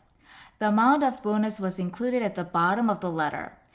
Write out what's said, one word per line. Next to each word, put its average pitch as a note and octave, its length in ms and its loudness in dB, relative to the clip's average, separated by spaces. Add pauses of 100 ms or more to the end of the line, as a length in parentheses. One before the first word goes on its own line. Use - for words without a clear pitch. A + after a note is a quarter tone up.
(600)
The G#3+ 100 2
amount B3+ 340 4
of B3 180 0
bonus G#3+ 380 0
was F#3+ 200 -2
included A#3 420 -2
at G3 120 -2
the F3 140 -6
bottom G3 420 2
of G3+ 100 -2
the F3+ 120 -4
letter, D#3 440 -4 (180)